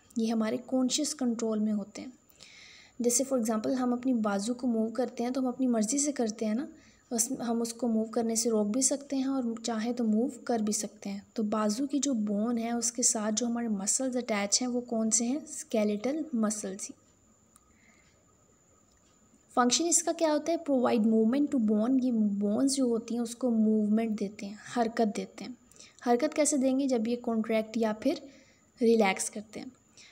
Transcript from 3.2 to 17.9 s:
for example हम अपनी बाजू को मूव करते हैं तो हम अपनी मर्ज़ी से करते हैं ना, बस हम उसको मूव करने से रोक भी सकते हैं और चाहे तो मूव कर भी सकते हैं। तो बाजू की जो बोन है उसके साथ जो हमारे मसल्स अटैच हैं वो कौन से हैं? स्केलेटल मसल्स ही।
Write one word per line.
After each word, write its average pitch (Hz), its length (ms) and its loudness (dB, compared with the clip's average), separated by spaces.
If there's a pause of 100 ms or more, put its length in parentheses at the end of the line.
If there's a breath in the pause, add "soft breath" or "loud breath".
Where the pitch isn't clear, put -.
for 262 160 0
example 226 360 0
हम 247 180 0
अपनी 247 200 0
बाजू 214 400 0
को 247 140 -4
मूव 226 240 0
करते 240 320 -4
हैं 247 100 -2
तो 269 80 -2
हम 254 60 0
अपनी 254 200 0
मर्ज़ी 233 320 2
से 294 120 0
करते 226 340 -2
हैं 214 100 0
ना, 285 120 -4 (440 loud breath)
बस 240 160 0 (140)
हम 233 200 0
उसको 233 260 -4
मूव 220 200 0
करने 226 280 -2
से 226 140 0
रोक 214 180 2
भी 226 140 0
सकते 277 340 -2
हैं 262 120 0
और 254 280 -2 (100)
चाहे 233 280 -2
तो 240 100 -2
मूव 226 280 2 (160)
कर 240 140 0
भी 208 120 0
सकते - 360 -6
हैं। 202 160 -10 (100)
तो 226 80 -2
बाजू 214 440 0
की 285 120 -2
जो 269 140 -2
बोन 214 440 0
है 226 200 -2
उसके 240 260 -2
साथ 220 280 0
जो 226 140 -2
हमारे 233 220 -2
मसल्स 226 500 -2
अटैच 208 440 0
हैं 254 60 -2
वो 247 140 -2
कौन 226 280 -2
से 226 160 0
हैं? 262 200 -2
स्केलेटल 220 800 -2 (120)
मसल्स 208 520 -4
ही। - 60 -16 (2750 soft breath)